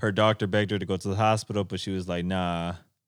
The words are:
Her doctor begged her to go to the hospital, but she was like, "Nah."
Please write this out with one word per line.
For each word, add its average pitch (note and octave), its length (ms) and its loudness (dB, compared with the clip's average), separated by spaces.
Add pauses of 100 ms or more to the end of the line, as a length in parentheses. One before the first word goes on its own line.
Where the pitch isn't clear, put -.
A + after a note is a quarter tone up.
Her A2 100 0
doctor G#2+ 340 4
begged G2+ 240 2
her G#2 80 0
to F#2 80 -4
go F#2+ 120 0
to G2+ 100 -6
the G2 80 -2
hospital, G#2+ 480 2
but F2+ 160 -6
she - 100 -8
was F#2 180 -4
like, F2 180 -2
"Nah." F2 480 -2 (340)